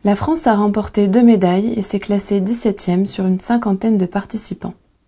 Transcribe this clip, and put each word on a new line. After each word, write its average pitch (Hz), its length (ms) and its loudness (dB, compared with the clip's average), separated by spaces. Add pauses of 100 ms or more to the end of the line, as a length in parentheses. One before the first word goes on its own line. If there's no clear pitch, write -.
La 202 100 2
France 320 320 -2
a 226 80 4
remporté 202 540 0
deux 233 140 4
médailles 202 540 4
et 208 60 -2
s'est 202 160 -4
classée 202 420 -2
dix-septième 196 680 -2
sur 190 200 -4
une 185 140 0
cinquantaine 226 560 0
de 185 100 2
participants. 185 680 -8 (340)